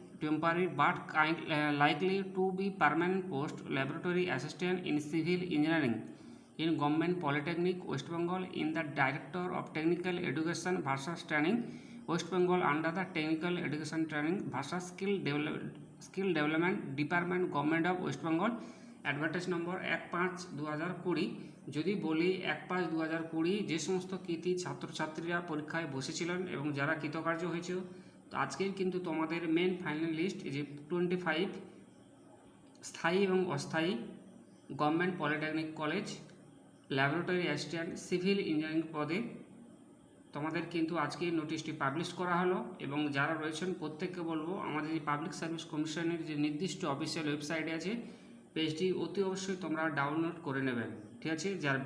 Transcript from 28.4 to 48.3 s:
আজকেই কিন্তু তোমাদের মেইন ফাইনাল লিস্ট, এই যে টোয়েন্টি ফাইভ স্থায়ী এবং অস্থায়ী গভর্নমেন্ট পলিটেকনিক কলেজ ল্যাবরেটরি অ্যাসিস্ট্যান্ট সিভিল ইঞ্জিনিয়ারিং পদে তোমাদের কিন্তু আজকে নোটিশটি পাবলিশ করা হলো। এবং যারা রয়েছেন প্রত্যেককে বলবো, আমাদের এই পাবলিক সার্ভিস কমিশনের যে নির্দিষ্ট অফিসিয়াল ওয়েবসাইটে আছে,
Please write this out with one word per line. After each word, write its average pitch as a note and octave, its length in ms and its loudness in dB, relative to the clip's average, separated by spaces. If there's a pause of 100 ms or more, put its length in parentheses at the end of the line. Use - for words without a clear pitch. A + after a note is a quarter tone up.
আজকেই F#3+ 360 -2
কিন্তু F3+ 180 2 (100)
তোমাদের D#3+ 340 0 (140)
মেইন F#3 160 4 (100)
ফাইনাল D#3+ 380 -2
লিস্ট, G3 180 0 (100)
এই C#3+ 80 -4
যে D3 60 0 (280)
টোয়েন্টি F3 340 2
ফাইভ E3 220 2 (1400)
স্থায়ী F3 300 2 (100)
এবং F#3 100 4 (160)
অস্থায়ী D#3+ 360 0 (880)
গভর্নমেন্ট E3 400 4
পলিটেকনিক D#3 480 0 (120)
কলেজ D#3 260 0 (880)
ল্যাবরেটরি E3+ 520 2
অ্যাসিস্ট্যান্ট E3 420 -2 (180)
সিভিল F#3+ 300 2 (120)
ইঞ্জিনিয়ারিং D#3 320 2 (120)
পদে D3+ 240 0 (1160)
তোমাদের D#3+ 300 -2 (100)
কিন্তু D#3+ 180 2 (120)
আজকে C#3+ 200 -2 (160)
নোটিশটি D3+ 320 -4 (100)
পাবলিশ C#3+ 260 0 (100)
করা F3+ 240 2
হলো। F#3 160 4 (280)
এবং C#3+ 120 -2 (180)
যারা D3+ 260 2
রয়েছেন D#3+ 260 -2 (120)
প্রত্যেককে F3 500 -4
বলবো, D#3+ 220 -2 (160)
আমাদের D3+ 280 -2
এই D3 140 -2
পাবলিক D3 300 -2
সার্ভিস E3 320 -4
কমিশনের D#3+ 560 0
যে D#3 60 -4 (100)
নির্দিষ্ট D3+ 360 -2 (140)
অফিসিয়াল D#3 340 -2
ওয়েবসাইটে D#3 500 -2
আছে, F3 140 -2 (600)